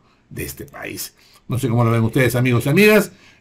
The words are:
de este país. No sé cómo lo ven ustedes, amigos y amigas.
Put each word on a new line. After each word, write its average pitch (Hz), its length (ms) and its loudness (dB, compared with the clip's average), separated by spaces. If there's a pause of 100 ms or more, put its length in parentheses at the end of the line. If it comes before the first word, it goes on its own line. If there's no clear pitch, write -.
(300)
de - 140 -10
este - 220 -12
país. - 500 -14 (320)
No 123 120 -4
sé 131 80 -4
cómo 117 160 0
lo 117 80 2
ven 113 120 0
ustedes, 123 320 0
amigos 123 300 0
y - 40 -2
amigas. 208 420 4 (300)